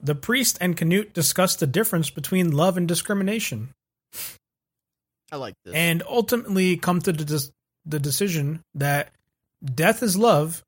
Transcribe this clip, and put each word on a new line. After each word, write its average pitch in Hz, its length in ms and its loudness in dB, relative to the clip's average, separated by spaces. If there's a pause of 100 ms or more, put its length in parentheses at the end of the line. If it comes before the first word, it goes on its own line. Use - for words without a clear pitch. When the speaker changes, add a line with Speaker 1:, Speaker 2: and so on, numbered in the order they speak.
Speaker 1:
the 147 120 -2
priest 233 460 0
and 180 160 0
Canute 185 380 0
discuss 180 420 0
the 165 100 0
difference 170 440 0
between 170 420 0
love 175 240 2
and 175 100 0
discrimination. 190 840 -2 (1600)
Speaker 2:
I 151 40 -10
like 135 180 -10 (100)
this. - 100 -10
Speaker 1:
And 165 340 0
ultimately 208 680 2
come 175 240 0
to 190 120 0
the 156 120 -4
des-, 147 260 -4 (360)
the 151 120 -4
decision 156 600 -2 (140)
that 143 360 0 (540)
death 156 380 2
is 190 140 2
love 165 520 2